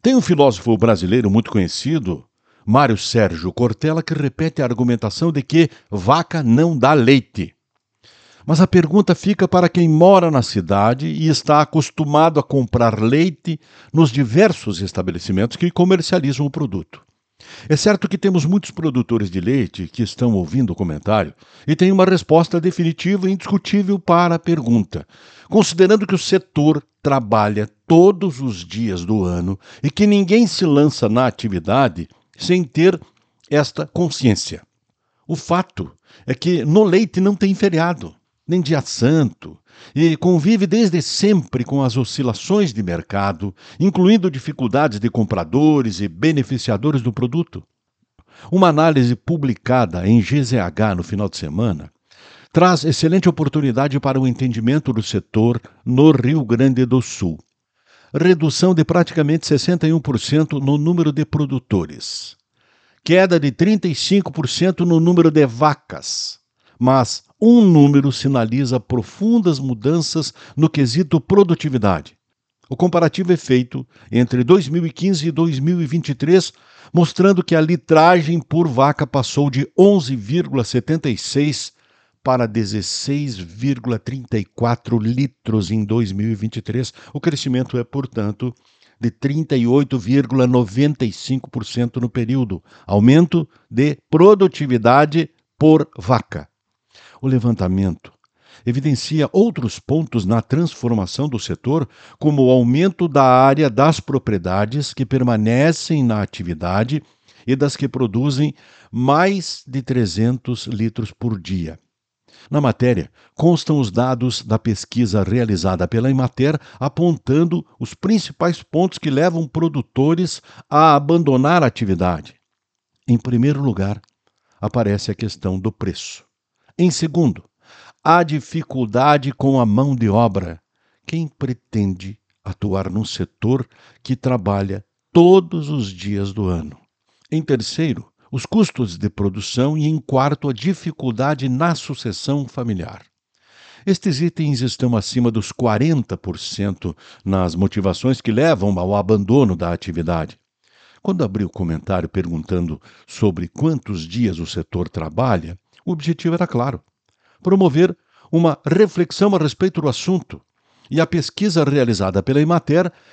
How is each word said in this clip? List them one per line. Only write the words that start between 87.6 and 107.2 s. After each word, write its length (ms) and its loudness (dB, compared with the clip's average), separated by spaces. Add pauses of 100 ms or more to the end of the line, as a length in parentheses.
é, 60 -4
portanto, 680 -6 (480)
de 100 -2
trinta 460 -4
e 100 2
oito 320 0
vírgula 480 0
noventa 600 0
e 60 -4
cinco 380 -8
por 140 -8
cento 360 -4
no 100 -4
período, 520 -4 (240)
aumento 640 4 (220)
de 260 0 (140)
produtividade 1200 4 (280)
por 380 4
vaca. 520 -4 (720)
O 60 -2
levantamento 840 -2 (520)
evidencia 680 -2
outros 460 0
pontos 480 -4
na 160 0
transformação 840 -4
do 100 -6
setor, 500 -4 (300)
como 260 2
o 60 6
aumento 560 2
da 160 2
área 480 6
das 300 2
propriedades 920 -4
que 140 -4
permanecem 960 0
na 180 0
atividade 840 -4 (440)